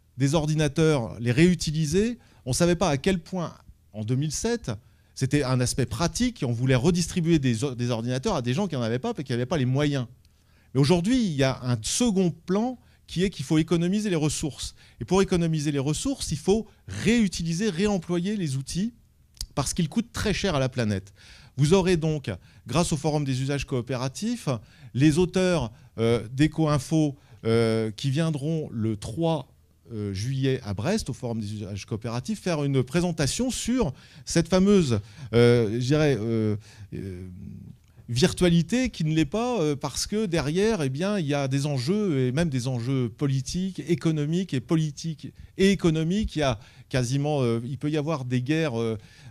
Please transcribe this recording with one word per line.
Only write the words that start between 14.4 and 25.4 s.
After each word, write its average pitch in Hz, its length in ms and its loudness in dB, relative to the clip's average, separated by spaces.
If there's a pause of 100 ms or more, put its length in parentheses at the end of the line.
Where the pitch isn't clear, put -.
Et 120 40 -8
pour 190 160 4
économiser 165 500 0
les 143 60 0
ressources, 156 540 -2
il - 80 -4
faut 214 260 2 (220)
réutiliser, 175 840 0
réemployer 180 680 -2
les 151 180 -2
outils, 175 400 -4 (580)
parce - 220 -4
qu'ils 170 140 0
coûtent - 240 -4
très 208 200 -2
cher 185 220 0
à 135 40 2
la 131 100 2
planète. 104 440 -2 (440)
Vous 147 160 4
aurez 185 240 4
donc, 151 340 -2 (340)
grâce 160 280 0
au 156 40 -2
Forum 147 280 0
des 131 160 -2
usages 139 240 -4
coopératifs, 131 800 -4 (460)
les 147 260 6
auteurs, 180 520 2 (260)